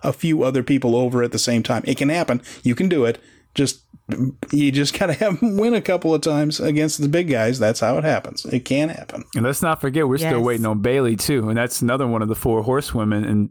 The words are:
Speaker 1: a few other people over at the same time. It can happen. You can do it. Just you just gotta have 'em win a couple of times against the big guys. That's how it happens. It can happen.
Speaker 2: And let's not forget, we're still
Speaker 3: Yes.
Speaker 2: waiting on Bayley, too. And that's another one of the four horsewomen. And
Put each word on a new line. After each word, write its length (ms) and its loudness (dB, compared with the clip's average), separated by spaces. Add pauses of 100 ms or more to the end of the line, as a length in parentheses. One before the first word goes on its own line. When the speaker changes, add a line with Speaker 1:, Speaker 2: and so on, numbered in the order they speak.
Speaker 1:
a 100 -2
few 300 0
other 180 0
people 340 2
over 280 2
at 80 -2
the 80 -2
same 240 0
time. 240 -2
It 100 0
can 120 0
happen. 320 0 (220)
You 120 2
can 140 0
do 160 2
it. 120 0 (380)
Just 240 -2 (720)
you 200 2
just 260 0
gotta 160 0
have 280 0
'em 160 0
win 160 2
a 80 0
couple 320 0
of 80 0
times 380 0
against 420 0
the 60 2
big 220 0
guys. 300 2
That's 200 2
how 180 2
it 60 -2
happens. 420 -2
It 200 -4
can 240 0
happen. 340 -12 (120)
Speaker 2:
And 100 0
let's 160 -2
not 200 -2
forget, 260 0
we're 100 2
still 220 0
Speaker 3:
Yes. 60 2
Speaker 2:
waiting 200 0
on 160 0
Bayley, 340 2
too. 340 0
And 80 0
that's 240 -2
another 260 2
one 140 0
of 60 -2
the 80 0
four 280 0
horsewomen. 600 0
And 240 2